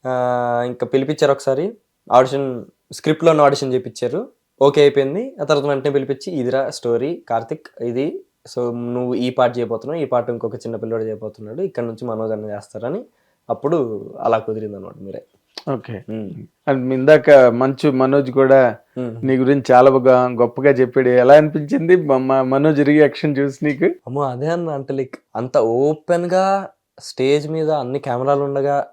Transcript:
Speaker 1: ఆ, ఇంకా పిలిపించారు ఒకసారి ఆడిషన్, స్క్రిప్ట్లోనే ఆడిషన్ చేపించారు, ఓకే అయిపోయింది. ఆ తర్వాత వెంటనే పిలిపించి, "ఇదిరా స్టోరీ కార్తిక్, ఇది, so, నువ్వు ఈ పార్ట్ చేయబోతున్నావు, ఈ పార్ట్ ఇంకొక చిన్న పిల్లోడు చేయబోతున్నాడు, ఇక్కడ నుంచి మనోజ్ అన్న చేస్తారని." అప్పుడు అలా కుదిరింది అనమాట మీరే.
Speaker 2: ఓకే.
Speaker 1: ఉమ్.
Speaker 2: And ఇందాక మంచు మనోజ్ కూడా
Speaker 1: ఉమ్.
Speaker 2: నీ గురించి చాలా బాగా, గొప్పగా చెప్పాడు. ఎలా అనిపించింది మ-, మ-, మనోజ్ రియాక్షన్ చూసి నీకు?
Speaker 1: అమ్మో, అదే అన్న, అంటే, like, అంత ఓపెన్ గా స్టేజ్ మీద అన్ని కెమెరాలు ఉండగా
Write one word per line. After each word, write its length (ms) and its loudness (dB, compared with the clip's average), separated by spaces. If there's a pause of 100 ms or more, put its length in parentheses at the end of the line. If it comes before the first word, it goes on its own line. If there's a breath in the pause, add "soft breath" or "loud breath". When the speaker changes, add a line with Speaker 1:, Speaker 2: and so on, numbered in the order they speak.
Speaker 1:
ఆ, 600 -2
ఇంకా 200 -6
పిలిపించారు 460 0
ఒకసారి 400 -2 (400)
ఆడిషన్, 520 2 (280)
స్క్రిప్ట్లోనే 500 2
ఆడిషన్ 320 2
చేపించారు, 540 -6 (340)
ఓకే 180 4
అయిపోయింది. 600 0
ఆ 40 -4
తర్వాత 220 -2
వెంటనే 240 -2
పిలిపించి, 420 -4
"ఇదిరా 380 -4
స్టోరీ 580 -4
కార్తిక్, 560 -8
ఇది, 400 -6 (240)
so, 140 -8 (120)
నువ్వు 400 -6
ఈ 160 -4
పార్ట్ 280 0
చేయబోతున్నావు, 440 -6
ఈ 20 -2
పార్ట్ 260 -4
ఇంకొక 240 -6
చిన్న 220 -10
పిల్లోడు 260 -6
చేయబోతున్నాడు, 600 -10
ఇక్కడ 220 -6
నుంచి 200 -10
మనోజ్ 280 -6
అన్న 180 -8
చేస్తారని." 520 -10 (480)
అప్పుడు 600 -4 (100)
అలా 180 0
కుదిరింది 380 -8
అనమాట 220 -16
మీరే. 240 -14 (500)
Speaker 2:
ఓకే. 360 -10
Speaker 1:
ఉమ్. 220 -10 (400)
Speaker 2:
And 220 -2
ఇందాక 380 4
మంచు 600 6
మనోజ్ 400 0
కూడా 460 4 (220)
Speaker 1:
ఉమ్. 280 -8
Speaker 2:
నీ 100 2
గురించి 380 2
చాలా 160 8
బాగా, 360 4
గొప్పగా 440 0
చెప్పాడు. 380 2
ఎలా 260 6
అనిపించింది 600 4
మ-, 200 0
మ-, 260 0
మనోజ్ 380 2
రియాక్షన్ 580 2
చూసి 240 -2
నీకు? 220 -2
Speaker 1:
అమ్మో, 380 -4
అదే 240 -4
అన్న, 240 -4
అంటే, 240 -8
like, 240 -8 (180)
అంత 220 -2
ఓపెన్ 680 0
గా 420 0 (320)
స్టేజ్ 500 -2
మీద 200 -2
అన్ని 280 -4
కెమెరాలు 440 -2
ఉండగా 500 -2